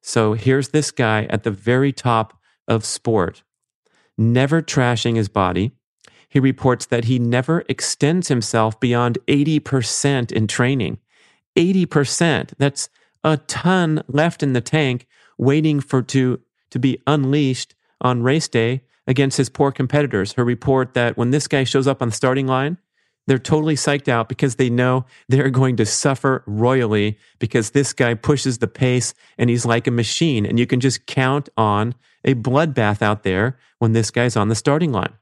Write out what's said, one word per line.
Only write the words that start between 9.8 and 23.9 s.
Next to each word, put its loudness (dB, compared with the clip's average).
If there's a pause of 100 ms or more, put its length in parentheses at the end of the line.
in 0
training. 0 (560)
Eighty 2
percent. 0
That's -2 (340)
a 2
ton 0
left 0
in 0
the 0
tank -2 (320)
waiting 2
for -2
to, -2 (320)
to -4
be 0
unleashed 0 (260)
on 0
race 0
day 0 (260)
against 0
his 0
poor 0
competitors -2
who -2
report 0
that 0
when 0
this -2
guy 0
shows 0
up -2
on -2
the -6
starting 0
line, -2 (500)
they're 2
totally 0
psyched -2